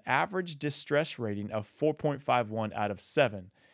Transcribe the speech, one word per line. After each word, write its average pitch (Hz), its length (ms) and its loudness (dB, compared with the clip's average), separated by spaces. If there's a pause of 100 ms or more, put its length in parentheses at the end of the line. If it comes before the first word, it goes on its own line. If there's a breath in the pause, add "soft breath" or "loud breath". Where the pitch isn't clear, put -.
average 170 520 0
distress 147 600 0
rating 104 340 -4
of 107 140 -2
four 151 280 0
point 143 280 -2
five 120 300 2
one 110 220 -2
out 104 180 0
of 92 100 -6
seven. 104 500 0 (220 soft breath)